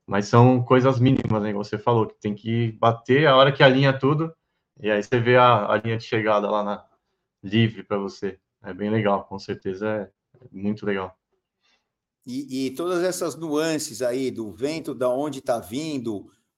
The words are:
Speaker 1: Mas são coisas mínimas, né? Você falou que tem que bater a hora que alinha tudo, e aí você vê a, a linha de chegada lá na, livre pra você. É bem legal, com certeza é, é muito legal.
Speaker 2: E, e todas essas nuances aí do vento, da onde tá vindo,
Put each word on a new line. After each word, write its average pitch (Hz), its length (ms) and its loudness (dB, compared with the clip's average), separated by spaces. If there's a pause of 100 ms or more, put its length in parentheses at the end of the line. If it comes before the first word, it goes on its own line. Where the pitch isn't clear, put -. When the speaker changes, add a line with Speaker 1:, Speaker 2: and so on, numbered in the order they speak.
Speaker 1:
Mas 101 220 -2
são 123 340 6
coisas 127 380 2
mínimas, 113 420 2
né? 104 100 -4
Você 101 240 -6
falou 113 300 0
que - 140 -12
tem 107 120 -4
que 113 400 -4
bater 117 540 2
a 135 100 6
hora 139 140 6
que 139 140 4
alinha 135 280 6
tudo, 151 400 -2 (480)
e 104 80 -4
aí 104 140 2
você 123 160 -2
vê 120 180 4
a, 120 360 6
a 107 60 4
linha 113 180 -4
de 113 80 -10
chegada 104 440 0
lá 104 140 0
na, 101 220 -8 (580)
livre 110 400 0
pra 101 160 -4
você. 98 400 -8 (240)
É 98 100 -14
bem 101 180 -6
legal, 101 340 0
com 98 140 -14
certeza 98 500 -8
é, 107 120 -4 (420)
é - 80 -20
muito 101 340 -8
legal. 95 320 -4 (1080)
Speaker 2:
E, 131 400 -6
e 131 60 -6
todas 170 300 -4
essas 175 340 -4
nuances 151 680 -4
aí 127 280 -2
do 107 220 -10
vento, 143 420 -8
da 123 140 -2
onde 135 320 -4
tá 120 180 -2
vindo, 117 720 -8 (280)